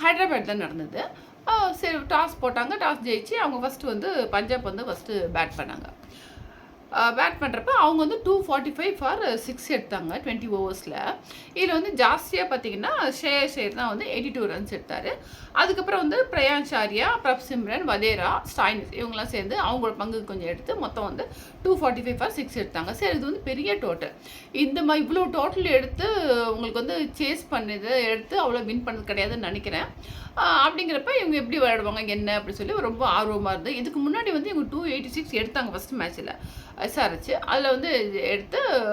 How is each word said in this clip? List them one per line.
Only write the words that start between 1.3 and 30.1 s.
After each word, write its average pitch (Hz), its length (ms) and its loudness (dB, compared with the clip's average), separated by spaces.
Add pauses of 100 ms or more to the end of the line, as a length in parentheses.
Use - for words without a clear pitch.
அ, 415 240 4
சரி, 330 240 -2
டாஸ் 302 460 0
போட்டாங்க, 247 360 0
டாஸ் 302 260 0
ஜெயிச்சு 220 280 -2
அவங்க 294 260 0
ஃபர்ஸ்ட் 269 240 -4
வந்து 262 460 0
பஞ்சாப் 226 340 0
வந்து 202 220 -6
ஃபர்ஸ்ட் 226 280 -8
பேட் 165 440 0
பண்ணாங்க. 131 300 -8 (1080)
அ, 233 160 6
பேட் 320 320 2
பண்றப்ப 269 260 -2
அவங்க 330 380 6
வந்து 440 180 -2
டூ 381 200 4
ஃபார்ட்டி 294 280 0
ஃபைவ் 370 240 -2
for 294 400 0
சிக்ஸ் 247 360 -6
எடுத்தாங்க 185 380 -2
ட்வென்டி 233 380 -6
ஓவர்ஸ்ல. 190 680 -2 (400)
இதுல 370 180 2
வந்து 320 320 4
ஜாஸ்தியா 311 360 2
பாத்தீங்கன்னா, 269 720 -2 (100)
ஸ்ரேயஸ் 277 340 2
ஐயர் 208 180 -2
தான் 240 140 -2
வந்து 226 180 -4
எயிட்டி 247 260 -4
டூ 233 120 -2
ரன்ஸ் 202 360 -4
எடுத்தாரு. - 280 -8 (440)
அதுக்கப்புறம் 392 480 2
வந்து 381 300 4
பிரயான்ஷ் 285 420 2
ஆர்யா, 214 340 2 (160)
பிரப் 254 260 2
சிம்ரன், 247 400 -2
வதேரா, 208 540 2 (140)
ஸ்டாயினிஸ் 214 360 2
இவங்கெல்லாம் 233 320 -6
சேர்ந்து 233 380 -2
அவங்களோட 226 340 0
பங்கு 220 280 -4
கொஞ்சம் 190 240 -6
எடுத்து - 280 -4
மொத்தம் 226 280 -4
வந்து 294 240 -6 (340)
டூ 370 160 4
ஃபார்ட்டி 247 240 2
ஃபைவ் 247 140 -2
for 285 120 0
சிக்ஸ் 294 300 -6
எடுத்தாங்க. 208 320 -4
சரி, 330 260 0
இது 254 80 -2
வந்து 320 160 -4
பெரிய 294 340 -2
டோட்டல். - 380 -4 (400)
இந்த 285 300 2
மா-, 302 160 4
இவ்வளோ 320 340 2
டோட்டல் 320 320 0
எடுத்து 277 420 4 (500)
உங்களுக்கு 233 300 -2
வந்து 311 320 -2
சேஸ் 302 220 0 (100)
பண்ணது 226 540 0
எடுத்து 240 480 2
அவ்வளோ 233 120 -2
வின் 240 220 -2
பண்ணது 220 240 -6
கிடையாதுன்னு 202 260 0
நினைக்கிறேன். 196 480 -4 (540)